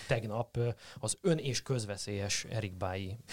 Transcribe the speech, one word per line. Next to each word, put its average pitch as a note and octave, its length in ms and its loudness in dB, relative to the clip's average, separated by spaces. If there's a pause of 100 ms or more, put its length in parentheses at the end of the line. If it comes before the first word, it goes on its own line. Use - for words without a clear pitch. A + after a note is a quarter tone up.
tegnap, A2+ 500 0
ö, A#2+ 120 4 (300)
az - 220 -2
ön- E3+ 180 6
és C3 220 0
közveszélyes G2+ 880 0
Eric G#2 280 -2
Bailly F#2+ 400 -2 (160)